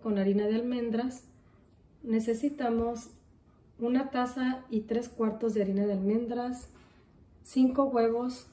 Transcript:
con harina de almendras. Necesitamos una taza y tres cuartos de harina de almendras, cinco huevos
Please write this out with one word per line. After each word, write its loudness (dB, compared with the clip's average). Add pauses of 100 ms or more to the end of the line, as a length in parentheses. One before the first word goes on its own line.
con 0
harina 4
de 2
almendras. -2 (800)
Necesitamos 0 (720)
una 0
taza -2
y -2
tres -2
cuartos -2
de 2
harina 0
de 0
almendras, -2 (760)
cinco 4
huevos 0